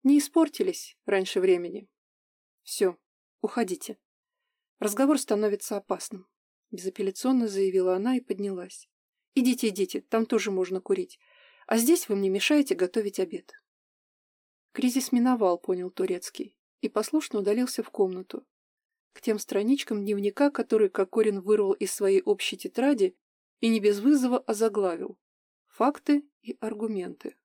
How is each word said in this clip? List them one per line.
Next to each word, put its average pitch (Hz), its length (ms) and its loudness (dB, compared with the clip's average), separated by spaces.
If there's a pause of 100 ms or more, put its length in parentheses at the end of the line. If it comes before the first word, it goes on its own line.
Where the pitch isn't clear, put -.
«Не 285 160 6
испортились - 840 -2
раньше 190 360 -2
времени. 185 480 0 (720)
Все, - 360 -2 (440)
уходите. 214 560 -4 (800)
Разговор 269 400 2
становится 208 580 -2
опасным», 190 500 -8 (440)
безапелляционно 214 800 -2
заявила 185 480 2
она 247 200 0
и 247 40 0
поднялась. 190 680 -8 (460)
«Идите, 247 340 2
идите, 190 320 -2
там 226 260 0
тоже 214 240 0
можно 185 300 -2
курить. 185 380 -4 (480)
А 226 100 0
здесь 262 320 2
вы 202 80 0
мне 196 140 0
мешаете 269 440 2
готовить 190 460 -2
обед». 175 320 -6 (1200)
«Кризис 254 380 -2
миновал», 233 440 2
понял 180 320 -6
Турецкий, - 680 -6 (240)
и - 80 -4
послушно 226 500 -2
удалился 214 460 -2
в - 60 -14
комнату. 185 540 -4 (680)
К - 80 -20
тем 214 180 -2
страничкам 208 640 -2
дневника, 202 480 0
который 220 380 2
Кокорин 202 540 0
вырвал 202 320 2
из - 180 -4
своей 196 300 2
общей 202 340 -2
тетради 233 600 0 (440)
и 226 80 2
не 226 100 2
без 202 220 2
вызова 254 400 4
озаглавил: 202 760 -2 (520)
«Факты 294 600 0 (140)
и 226 180 -10
аргументы». 214 840 -8